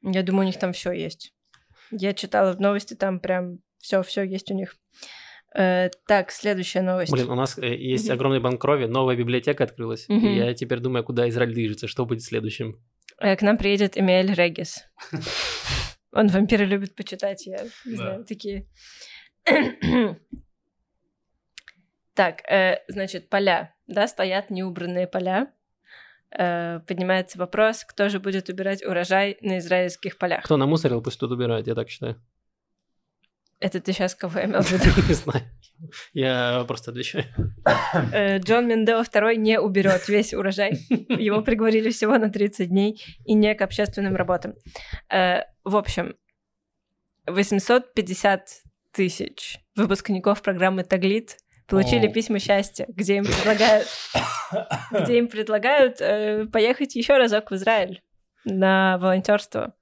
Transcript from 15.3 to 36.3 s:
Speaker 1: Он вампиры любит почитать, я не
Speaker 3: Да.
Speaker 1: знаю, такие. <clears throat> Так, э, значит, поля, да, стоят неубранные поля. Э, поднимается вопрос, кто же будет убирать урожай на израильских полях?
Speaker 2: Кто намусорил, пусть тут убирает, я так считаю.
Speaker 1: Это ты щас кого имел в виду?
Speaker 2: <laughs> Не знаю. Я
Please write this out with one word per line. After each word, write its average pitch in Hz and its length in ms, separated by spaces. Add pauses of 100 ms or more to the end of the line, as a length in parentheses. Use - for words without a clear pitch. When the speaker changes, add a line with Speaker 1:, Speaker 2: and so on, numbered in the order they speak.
Speaker 1:
Он 214 160
вампиры 202 360
любит 196 300
почитать, 196 520
я 196 180 (200)
не 226 120
Speaker 3:
Да. 202 60
Speaker 1:
знаю, 190 220
такие. 202 420 (800)
<clears throat> 247 760 (1900)
Так, 175 360
э, 185 280 (100)
значит, 190 400
поля, 190 460 (120)
да, 208 220
стоят 190 420
неубранные 180 560
поля. 185 460 (800)
Э, 170 560
поднимается 185 520
вопрос, 214 460
кто - 240
же 196 100
будет 190 300
убирать 190 360
урожай 185 560
на 185 180
израильских 180 600
полях? - 260
Speaker 2:
Кто 156 120
намусорил, 139 440
пусть 117 200
тут 113 100
убирает, 117 380
я 117 60
так 110 140
считаю. 117 320 (1400)
Speaker 1:
Это 185 200
ты 185 120
щас 185 220
кого 180 300
имел 202 180
в 196 80
виду? 180 140 (180)
Speaker 2:
<laughs> - 60
Не 165 60
знаю. - 300 (680)
Я 123 540